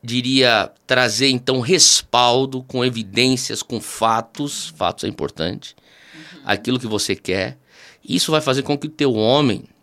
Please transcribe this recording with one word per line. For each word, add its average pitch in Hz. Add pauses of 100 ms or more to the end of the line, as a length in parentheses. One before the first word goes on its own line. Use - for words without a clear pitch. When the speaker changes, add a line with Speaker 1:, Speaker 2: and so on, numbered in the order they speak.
Speaker 1:
diria, 120 (180)
trazer, 123
então, 127
respaldo 127
com 127
evidências, 120
com 113
fatos, 113
fatos -
é 95
importante, - (380)
Speaker 2:
Uhum. -
Speaker 1:
aquilo 113
que 117
você 104
quer. 95 (480)
Isso -
vai 156
fazer 135
com 147
que 151
o -
teu 143
homem 113 (200)